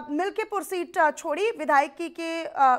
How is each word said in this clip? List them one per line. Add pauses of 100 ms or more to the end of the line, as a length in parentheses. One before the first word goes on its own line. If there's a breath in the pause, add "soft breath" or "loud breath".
(120)
मिल्कीपुर
सीट,
अ,
छोड़ी
विधायकी
के,
अ,